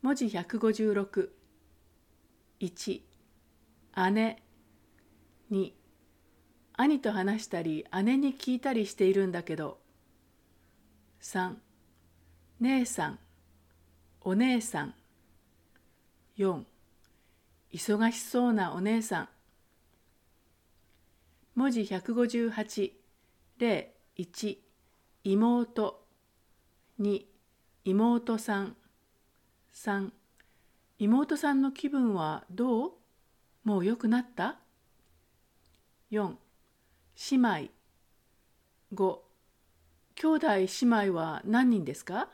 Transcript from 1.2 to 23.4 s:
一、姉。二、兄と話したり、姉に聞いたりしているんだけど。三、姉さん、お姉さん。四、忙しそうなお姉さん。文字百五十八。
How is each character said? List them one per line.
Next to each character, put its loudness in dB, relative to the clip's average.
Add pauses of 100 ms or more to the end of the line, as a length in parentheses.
一、 -8 (1080)
姉。 0 (1080)
二、 -2 (1000)
兄 4
と -2
話 -2
し -14
た -4
り、 -4 (200)
姉 4
に 2
聞 -4
い -4
た -2
り 0
し -12
て 2
い 6
る 4
ん -2
だ -4
け -6
ど。 -8 (1400)
三、 -6 (1000)
姉 2
さ -4
ん、 -10 (1000)
お -2
姉 2
さ -6
ん。 -12 (1400)
四、 0 (1080)
忙 0
し -8
そ 0
う 2
な 0
お -6
姉 0
さ -4
ん。 -10 (2250)
文 2
字 0
百 -4
五 4
十 0
八。 -4 (600)